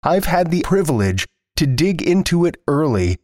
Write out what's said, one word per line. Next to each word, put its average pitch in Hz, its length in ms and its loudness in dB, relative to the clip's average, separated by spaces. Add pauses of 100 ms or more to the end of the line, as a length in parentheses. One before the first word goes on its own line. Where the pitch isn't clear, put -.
I've 185 220 0
had 175 260 0
the 175 100 0
privilege 110 640 0 (300)
to 160 100 0
dig 151 380 0
into 175 420 0
it 170 120 -2 (100)
early 117 560 0